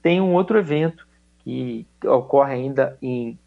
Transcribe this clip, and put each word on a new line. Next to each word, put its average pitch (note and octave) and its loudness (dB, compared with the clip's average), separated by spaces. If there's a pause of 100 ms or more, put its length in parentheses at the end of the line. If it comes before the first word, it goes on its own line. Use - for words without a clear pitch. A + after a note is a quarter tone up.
Tem F3 2
um F#3 2
outro F#3 2
evento D#3+ -2 (340)
que B2+ -8 (180)
ocorre C3+ 2
ainda C3 -2
em B2 -6